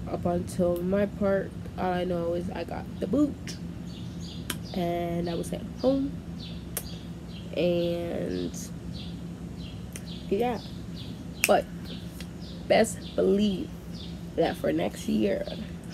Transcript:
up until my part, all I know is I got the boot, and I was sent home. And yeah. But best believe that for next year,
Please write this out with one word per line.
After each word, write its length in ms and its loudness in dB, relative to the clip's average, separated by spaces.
up 180 -2
until 560 4
my 240 4
part, 440 2
all 140 2
I 120 2
know 300 2
is 160 -2
I 120 -4
got 220 -4
the 60 0
boot, 500 2
and 540 0
I 60 0
was 140 -2
sent 160 -4
home. 320 4
And 1000 2
yeah. 220 2
But 180 8
best 480 6
believe 520 6
that 200 4
for 160 2
next 360 0
year, 380 4